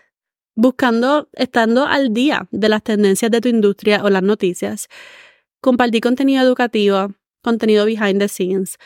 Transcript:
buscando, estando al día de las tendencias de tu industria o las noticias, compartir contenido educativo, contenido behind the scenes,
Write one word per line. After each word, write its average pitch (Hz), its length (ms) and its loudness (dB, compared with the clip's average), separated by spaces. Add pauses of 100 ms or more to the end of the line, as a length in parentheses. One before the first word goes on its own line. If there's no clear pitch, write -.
(560)
buscando, 254 800 0
estando 240 520 0
al 269 280 0
día 247 380 -2
de 214 180 -2
las 214 140 0
tendencias 208 460 0
de 233 120 0
tu 247 80 0
industria 208 540 0
o 208 60 2
las 190 140 0
noticias, 202 640 -4 (720)
compartir 233 400 0
contenido 262 420 0
educativo, 202 720 0 (300)
contenido 220 420 2
behind 214 340 -2
the 202 80 0
scenes, 190 580 -6